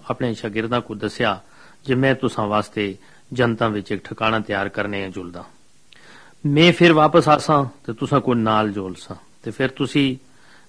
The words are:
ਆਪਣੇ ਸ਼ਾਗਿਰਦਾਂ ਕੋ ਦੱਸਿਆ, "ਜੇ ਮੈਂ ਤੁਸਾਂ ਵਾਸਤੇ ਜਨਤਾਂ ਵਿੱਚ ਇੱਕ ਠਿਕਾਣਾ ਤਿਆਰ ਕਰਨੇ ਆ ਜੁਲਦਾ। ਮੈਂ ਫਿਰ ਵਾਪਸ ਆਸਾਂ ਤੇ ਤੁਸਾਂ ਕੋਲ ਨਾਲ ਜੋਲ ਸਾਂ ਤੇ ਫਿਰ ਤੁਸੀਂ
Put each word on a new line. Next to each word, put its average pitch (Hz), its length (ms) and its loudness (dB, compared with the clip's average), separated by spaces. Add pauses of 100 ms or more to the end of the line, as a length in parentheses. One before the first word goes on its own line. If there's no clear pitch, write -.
(100)
ਆਪਣੇ 120 240 -4
ਸ਼ਾਗਿਰਦਾਂ 113 460 -4
ਕੋ 113 140 -8
ਦੱਸਿਆ, 104 460 -2 (440)
"ਜੇ 127 100 0
ਮੈਂ 131 200 4
ਤੁਸਾਂ 113 320 -2
ਵਾਸਤੇ 104 500 -2 (360)
ਜਨਤਾਂ 117 380 2
ਵਿੱਚ 104 220 -4
ਇੱਕ 98 160 -8
ਠਿਕਾਣਾ 110 300 -2
ਤਿਆਰ 101 300 -4
ਕਰਨੇ 101 360 -6
ਆ 95 40 -8
ਜੁਲਦਾ। 90 360 -12 (1000)
ਮੈਂ 156 260 4
ਫਿਰ 170 200 6
ਵਾਪਸ 156 360 4
ਆਸਾਂ 147 360 4 (220)
ਤੇ 117 60 -8
ਤੁਸਾਂ 135 280 0
ਕੋਲ 120 160 0
ਨਾਲ 107 360 2
ਜੋਲ 95 220 -6
ਸਾਂ - 220 -16 (260)
ਤੇ 117 80 -10
ਫਿਰ 127 180 -2
ਤੁਸੀਂ 135 480 -2 (520)